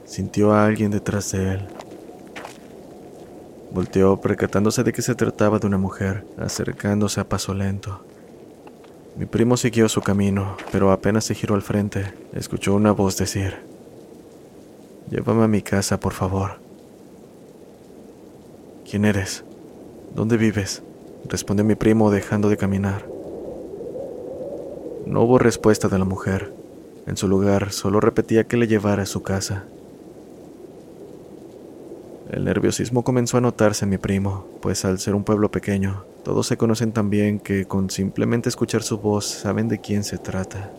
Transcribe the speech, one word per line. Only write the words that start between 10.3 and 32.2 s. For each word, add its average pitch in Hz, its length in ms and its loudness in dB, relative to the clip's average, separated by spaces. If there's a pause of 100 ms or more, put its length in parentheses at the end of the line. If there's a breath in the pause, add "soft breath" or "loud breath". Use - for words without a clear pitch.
pero 95 200 6
apenas 104 340 2
se 110 100 -2
giró 110 200 0
al 98 60 2
frente, 101 520 -2 (180)
escuchó - 420 -2
una 104 200 6
voz 98 240 2
decir: 98 380 -2 (1500)
"Llévame 110 340 2
a 110 60 6
mi 104 120 2
casa, 98 380 0
por 95 140 -2
favor". 95 460 -2 (2250)
"¿Quién 101 140 0
eres? 98 400 0 (720)
¿Dónde 110 220 2
vives?", 104 460 0 (440)
respondió 101 380 0
mi 107 100 4
primo, 110 340 4
dejando 104 380 2
de 104 100 4
caminar. 98 520 -2 (2000)
No 101 180 2
hubo 123 160 6
respuesta 107 500 4
de 95 100 2
la 95 60 2
mujer. 95 480 -2 (520)
En 95 120 -6
su 104 100 0
lugar, 98 440 4
solo 101 280 0
repetía 110 460 2
que 120 120 0
le 120 100 4
llevara 101 360 2
a 95 40 -4
su - 160 -6
casa. 98 420 -4 (2750)